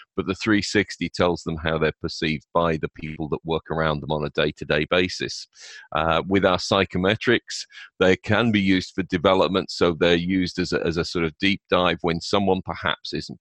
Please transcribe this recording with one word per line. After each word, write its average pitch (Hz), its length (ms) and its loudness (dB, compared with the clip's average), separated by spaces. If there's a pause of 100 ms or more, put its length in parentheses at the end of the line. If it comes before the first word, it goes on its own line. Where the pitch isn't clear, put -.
(140)
but 87 120 -4
the 95 100 -4
three 104 260 2
sixty 95 460 -2
tells 87 340 0
them 82 140 -6
how 80 220 -2
they're 78 220 0
perceived 80 540 -4
by 85 220 2
the 73 140 -6
people 78 400 -10
that 76 140 -4
work 80 280 -4
around 80 280 0
them 69 120 -6
on 78 120 -2
a 76 60 -6
day-to-day 76 580 2
basis. - 600 -2 (480)
Uh, 80 320 2
with 95 160 2
our 92 140 4
psychometrics, 98 1080 0 (320)
they 92 160 6
can 107 380 2
be 104 80 4
used 95 340 0
for 95 80 -4
development. 92 720 2
So 87 220 2
they're 87 200 4
used 90 460 0
as 85 120 -2
a, - 140 0
as 82 100 -2
a 82 80 0
sort 85 200 -2
of 78 160 -4
deep 101 280 0
dive 90 340 2
when 85 180 -2
someone 95 440 0
perhaps - 480 -6
isn't 76 280 -10